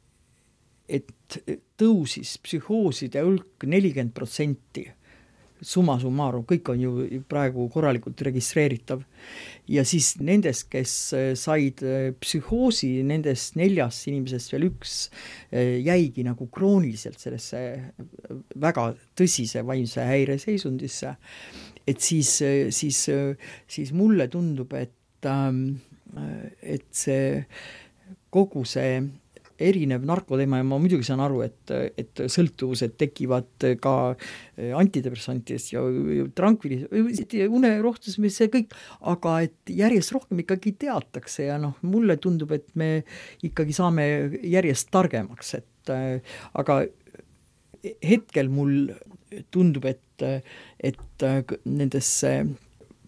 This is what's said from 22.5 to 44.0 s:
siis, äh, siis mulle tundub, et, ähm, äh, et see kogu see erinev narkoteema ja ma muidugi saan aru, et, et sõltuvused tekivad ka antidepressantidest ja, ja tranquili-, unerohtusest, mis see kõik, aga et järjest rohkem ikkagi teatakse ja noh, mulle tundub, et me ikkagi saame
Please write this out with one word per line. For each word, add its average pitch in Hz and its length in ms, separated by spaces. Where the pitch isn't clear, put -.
siis, - 380
äh, 139 260
siis 143 260
mulle 185 360
tundub, 151 460
et, 127 200
ähm, 135 560
äh, - 360
et 147 280
see 135 560
kogu 185 340
see 131 380
erinev 151 480
narkoteema 135 540
ja 131 60
ma 139 120
muidugi 170 240
saan 131 160
aru, 139 240
et, - 300
et - 220
sõltuvused 131 640
tekivad 127 680
ka 135 120
antidepressantidest 127 960
ja, 127 100
ja 135 120
tranquili-, 175 460
unerohtusest, 226 760
mis 202 160
see 220 140
kõik, 240 240
aga 170 340
et - 260
järjest 214 400
rohkem 185 300
ikkagi 196 340
teatakse 151 720
ja 147 100
noh, 147 240
mulle 185 400
tundub, 156 320
et 147 200
me 156 280
ikkagi 151 320
saame 165 320